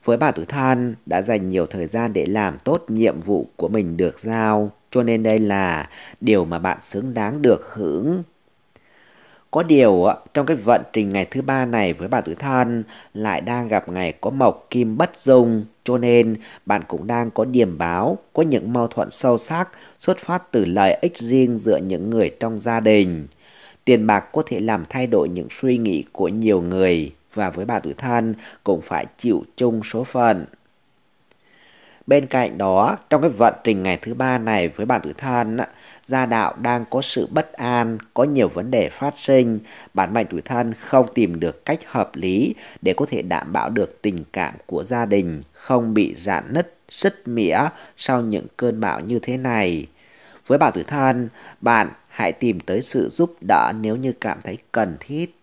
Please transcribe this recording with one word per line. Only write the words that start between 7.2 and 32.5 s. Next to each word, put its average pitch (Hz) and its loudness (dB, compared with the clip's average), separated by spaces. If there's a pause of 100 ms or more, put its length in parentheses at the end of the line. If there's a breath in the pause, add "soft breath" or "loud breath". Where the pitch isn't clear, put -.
được 123 4
hưởng. 107 -2 (1300 soft breath)
Có 160 0
điều 120 6
á, 101 4 (180)
trong 143 0
cái 156 0
vận 113 4 (120)
trình 104 0
ngày 95 0
thứ 131 -6
ba 135 0
này 107 0
với 87 -8
bạn 117 0
tuổi 82 -6
Thân 123 0 (300 loud breath)
lại 104 -4
đang 120 -6
gặp 104 0
ngày 90 -4
có 98 -2
mộc 131 0
kim 113 0
bất 170 0
dung, 120 6 (180)
cho 123 0
nên 120 4 (300 loud breath)
bạn 101 -2
cũng 85 -8
đang 117 -4
có 113 -2
điểm 117 0
báo, 87 -2 (160)
có 160 2
những 120 0
mâu 120 0
thuẫn - -4
sâu 123 2
sắc 165 -4 (300 loud breath)
xuất 185 0
phát - -6
từ 107 2
lợi 95 4
ích 175 -2
riêng 120 2
giữa 104 2
những 92 -4
người 113 0
trong 113 -4
gia 113 -2
đình. 95 4 (580 loud breath)
Tiền 113 6
bạc 104 4 (120)
có 156 -2
thể 110 -6
làm 101 -2
thay 127 -4
đổi 92 2
những 87 -8
suy 127 0
nghĩ 95 0
của 92 -2
nhiều 104 2
người 87 0 (220)
và 101 -4
với 90 -8
bạn 220 -2
tuổi 71 -6
Thân 117 -2 (280 loud breath)
cũng 90 0
phải - -6 (120)
chịu 113 0 (120)
chung 117 0 (100)
số 117 -4
phận. 117 2 (1600 soft breath)
Bên 139 4
cạnh 123 0